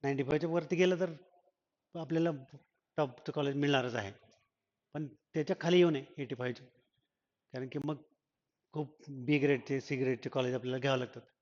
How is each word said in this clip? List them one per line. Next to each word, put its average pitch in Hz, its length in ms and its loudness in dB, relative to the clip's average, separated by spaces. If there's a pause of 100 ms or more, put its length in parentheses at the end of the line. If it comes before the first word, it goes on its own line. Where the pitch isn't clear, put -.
नाईंटी 139 180 -2
फाईव्हच्या 151 280 -2
वरती 165 260 -2
गेलं 185 240 4
तर 175 120 -2 (800)
आपल्याला 165 360 0 (680)
टॉपचं 139 340 -2
कॉलेज 139 240 -2
मिळणारच 135 380 2
आहे, 104 180 -4 (840)
पण 151 120 -6 (280)
त्याच्या 156 260 -2
खाली 175 180 4
येऊ 175 120 8
नये 139 140 0 (140)
एटी 135 160 -6
फाईव्हच्या, 123 320 -6 (840)
कारण 131 160 -6
की 131 160 -6
मग 147 180 -4 (720)
खूप 151 220 -6 (120)
बी 139 300 0
ग्रेडचे, 135 420 2
सी 139 160 -4
ग्रेडचे 127 340 -2
कॉलेज 127 240 0
आपल्याला 127 240 -4
घ्यावं 131 200 2
लागतात. 123 240 -6 (200)